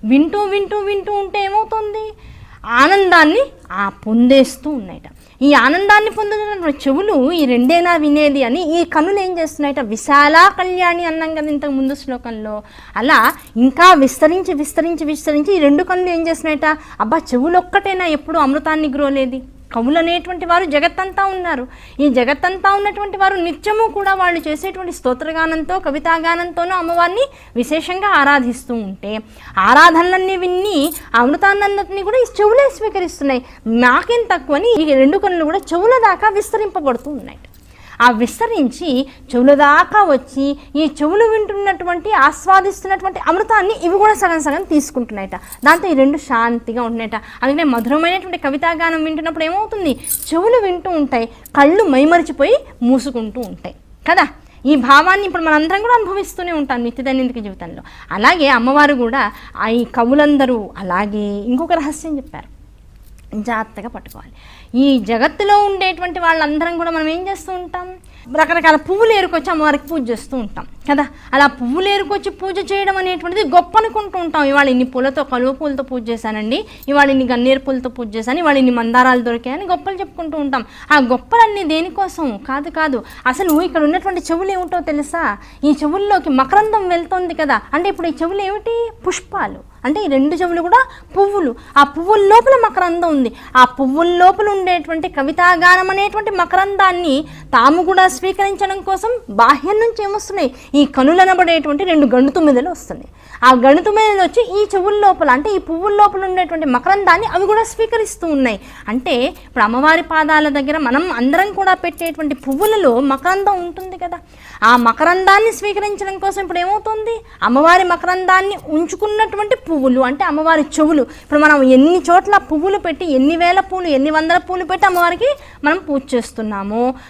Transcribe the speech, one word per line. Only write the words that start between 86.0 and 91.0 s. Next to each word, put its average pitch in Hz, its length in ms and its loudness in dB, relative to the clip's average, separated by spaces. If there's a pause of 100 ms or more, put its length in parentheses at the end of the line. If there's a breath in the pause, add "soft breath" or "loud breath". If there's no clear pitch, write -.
మకరందం 392 580 2
వెళ్తోంది 349 460 -4
కదా. 277 280 -2 (120)
అంటే 349 160 0
ఇప్పుడు 339 180 -6
ఈ 320 40 -2
చెవులు 339 300 -4
ఏమిటి? 427 360 -4 (300)
పుష్పాలు. 359 640 -8 (140)
అంటే 302 180 -2
ఈ 370 40 -2
రెండు 277 280 0
చెవులు 339 260 -2
కూడా 359 180 4 (380 loud breath)